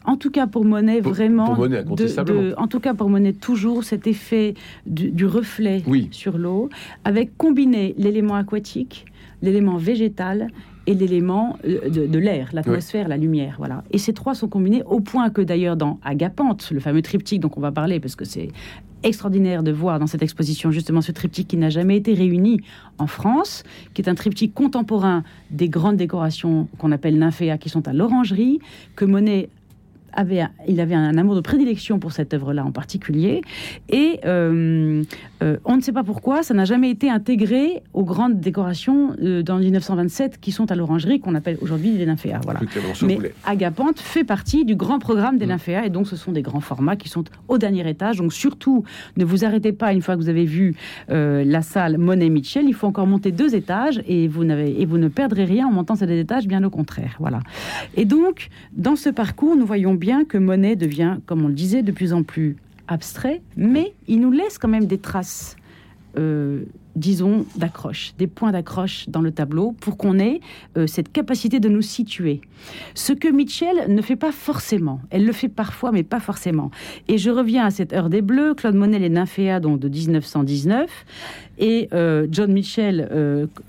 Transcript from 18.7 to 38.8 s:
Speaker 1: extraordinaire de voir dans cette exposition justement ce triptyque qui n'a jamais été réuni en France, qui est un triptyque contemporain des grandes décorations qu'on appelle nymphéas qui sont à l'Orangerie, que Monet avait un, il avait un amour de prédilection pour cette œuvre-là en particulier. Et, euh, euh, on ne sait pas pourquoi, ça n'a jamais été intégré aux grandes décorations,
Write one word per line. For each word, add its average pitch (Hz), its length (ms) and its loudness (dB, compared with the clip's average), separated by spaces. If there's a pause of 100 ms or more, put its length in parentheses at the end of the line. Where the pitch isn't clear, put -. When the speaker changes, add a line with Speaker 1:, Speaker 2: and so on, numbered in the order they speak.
Speaker 1:
extraordinaire 190 580 2
de 156 80 2
voir 156 300 0
dans 151 80 0
cette 156 140 -4
exposition 156 500 -2
justement 160 300 0
ce 165 100 -6
triptyque 180 340 -4
qui 180 100 -2
n'a 160 140 2
jamais 185 260 2
été 208 180 2
réuni 185 460 4 (380)
en 151 80 0
France, 254 560 -2 (320)
qui 196 80 -2
est 185 60 -2
un 175 80 2
triptyque 214 380 -2
contemporain 214 680 0 (300)
des 165 160 0
grandes 170 280 2
décorations 160 720 0 (120)
qu'on 160 120 0
appelle 156 260 2
nymphéas 160 420 0
qui 160 100 -12
sont 156 180 -4
à 135 60 -4
l'Orangerie, 233 640 2 (380)
que - 80 -2
Monet 196 460 2 (680)
avait 185 220 0
un, 160 100 -2 (160)
il 175 140 2
avait 165 160 0
un 156 200 4
amour 190 200 4
de 180 40 2
prédilection 226 600 0
pour 160 120 -6
cette 151 220 -4
œuvre-là 143 300 -2
en 135 80 -4
particulier. 185 680 -2 (480)
Et, 302 380 2
euh, 160 800 2 (380)
euh, 156 220 2
on 247 120 2
ne 262 40 4
sait 254 120 -2
pas 262 100 -2
pourquoi, 247 400 -2
ça 254 120 0
n'a 196 100 4
jamais 247 260 4
été 247 180 0
intégré 240 760 0 (120)
aux 196 100 0
grandes 196 360 2
décorations, 190 840 0